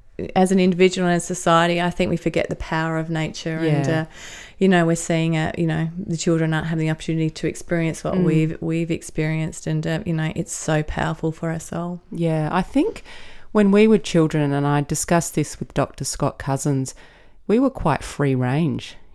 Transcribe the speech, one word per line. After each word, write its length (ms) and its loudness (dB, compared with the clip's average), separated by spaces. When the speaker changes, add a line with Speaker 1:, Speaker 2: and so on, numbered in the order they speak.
Speaker 1:
as 160 6
an 80 6
individual 480 4
and 100 4
a 20 0
society, 640 2
I 80 0
think 200 0
we 80 0
forget 320 -2
the 60 -4
power 420 -4
of 120 -4
nature. 480 -4
And, 300 2
Speaker 2:
Yeah. 140 2
Speaker 1:
uh, 40 -4
you 120 4
know, 160 6
we're 100 4
seeing, 400 0
uh, 220 0
you 100 0
know, 220 0
the 80 -2
children 380 0
aren't 140 -2
having 200 -2
the 40 0
opportunity 380 -2
to 180 -6
experience 580 -4
what 100 -2
Speaker 2:
Mm. 80 2
Speaker 1:
we've, 380 2
we've 280 -2
experienced. 800 -4
And, 180 -2
uh, 200 -2
you 80 -2
know, 200 -2
it's 200 -6
so 300 0
powerful 500 -4
for 180 -6
us 220 -8
all. 260 -6
Speaker 2:
Yeah, 400 0
I 100 2
think 420 -2
when 200 4
we 160 8
were 100 6
children, 560 2
and 120 0
I 160 4
discussed 540 0
this 240 -4
with 140 -10
Doctor 320 -2
Scott 340 -4
Cousins, 560 -2
we 140 2
were 100 2
quite 320 -2
free 320 -2
range. 640 -2